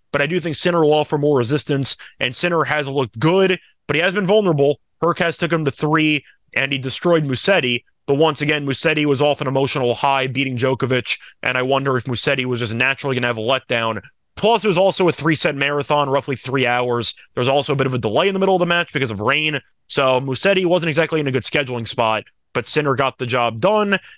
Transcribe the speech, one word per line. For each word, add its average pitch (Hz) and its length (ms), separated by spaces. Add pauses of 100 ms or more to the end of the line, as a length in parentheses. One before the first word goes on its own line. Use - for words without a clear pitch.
(120)
but 143 100
I 143 60
do 175 120
think 156 160
Sinner 175 260
will 151 120
offer 151 240
more 147 200
resistance, 139 580 (240)
and 127 160
Sinner 170 300
has 147 220
looked 135 300
good, 180 420 (280)
but - 80
he 156 60
has 185 120
been 190 140
vulnerable. 165 520 (220)
Hurkacz 165 380
took 165 120
him 160 140
to 139 60
three, 156 520 (300)
and 135 180
he 139 60
destroyed 156 460
Musetti. 131 600 (220)
But 139 100
once 151 260
again, 147 240
Musetti 151 400
was 139 160
off 147 200
an 143 60
emotional 131 480
high 135 320
beating 131 300
Djokovic, 127 600 (260)
and 127 140
I 127 40
wonder 135 360
if 117 80
Musetti 131 400
was 123 140
just 113 140
naturally 131 420
gonna 120 120
have 120 100
a 110 40
letdown. 113 600 (340)
Plus, 214 280
it 220 60
was 165 80
also 190 300
a 160 40
three-set 151 440
marathon, 143 540
roughly 135 260
three 127 300
hours. 123 480 (200)
There 131 80
was 123 80
also 139 240
a 139 40
bit 135 100
of 131 60
a 123 60
delay 113 280
in 196 60
the 190 60
middle 190 160
of 180 40
the 175 60
match 175 280
because 135 180
of 101 80
rain. 143 400 (280)
So 131 320
Musetti 185 460
wasn't 170 240
exactly 156 300
in 147 80
a 131 40
good 127 120
scheduling 123 440
spot, 110 360 (300)
but 120 120
Sinner 147 300
got 131 220
the 131 80
job 117 340
done. 202 400 (180)